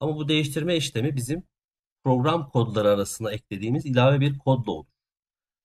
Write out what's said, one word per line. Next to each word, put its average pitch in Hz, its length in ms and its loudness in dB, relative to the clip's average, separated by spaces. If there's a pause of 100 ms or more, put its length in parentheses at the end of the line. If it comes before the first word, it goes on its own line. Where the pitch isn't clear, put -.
Ama 151 160 -4
bu 151 120 -6
değiştirme 156 480 0
işlemi 139 400 -2
bizim 131 320 -6 (560)
program 139 440 0
kodları 110 400 2
arasına 104 440 0
eklediğimiz 107 540 -4
ilave 131 340 4
bir 139 180 0
kodla 127 340 0
olur. 78 200 -10 (720)